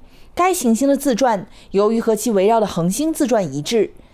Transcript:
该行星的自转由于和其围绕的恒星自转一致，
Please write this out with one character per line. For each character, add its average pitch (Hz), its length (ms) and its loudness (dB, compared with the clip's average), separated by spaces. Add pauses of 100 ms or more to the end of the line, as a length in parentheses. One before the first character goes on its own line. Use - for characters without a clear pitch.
(340)
该 359 200 0
行 240 220 0
星 277 140 0
的 277 80 2
自 277 180 -2
转 214 320 0 (240)
由 208 200 2
于 226 100 0
和 220 140 0
其 226 160 -4
围 196 160 2
绕 226 120 4
的 202 80 0
恒 175 240 -2
星 311 220 -2
自 311 120 -2
转 208 280 0
一 143 80 -6
致， 233 320 -2 (200)